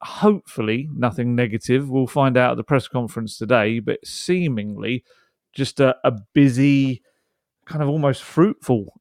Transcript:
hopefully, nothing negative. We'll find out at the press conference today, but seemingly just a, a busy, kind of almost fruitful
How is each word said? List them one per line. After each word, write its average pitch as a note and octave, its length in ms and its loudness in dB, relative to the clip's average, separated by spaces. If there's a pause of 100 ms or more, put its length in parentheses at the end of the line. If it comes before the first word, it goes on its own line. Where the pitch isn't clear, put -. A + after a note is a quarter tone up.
hopefully, C3+ 880 -2
nothing A#2+ 400 -2
negative. B2 560 0
We'll C3 160 0
find C3 320 2
out B2 140 4
at A#2+ 60 -4
the A2+ 60 -6
press C3+ 240 0
conference A2+ 520 -6
today, A2+ 400 2
but - 260 -6
seemingly A#2 1000 -4 (480)
just - 280 -4
a, C3 240 2
a C3+ 80 0 (240)
busy, C3+ 680 4 (680)
kind D3+ 160 -4
of C#3 60 0
almost C#3+ 340 0
fruitful C3 760 0